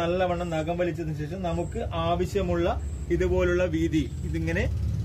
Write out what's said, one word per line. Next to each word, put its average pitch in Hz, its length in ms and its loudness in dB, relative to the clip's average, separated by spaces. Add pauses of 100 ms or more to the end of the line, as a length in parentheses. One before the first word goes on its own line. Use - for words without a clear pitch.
നല്ലവണ്ണം 175 540 2
നഖം 160 260 -2
വലിച്ചതിന് 156 400 -2
ശേഷം 156 180 -6 (100)
നമുക്ക് 170 320 -2 (240)
ആവശ്യമുള്ള 175 640 2 (480)
ഇതുപോലുള്ള 180 480 4 (120)
വീതി 156 280 2 (260)
ഇതിങ്ങനെ 165 340 0 (420)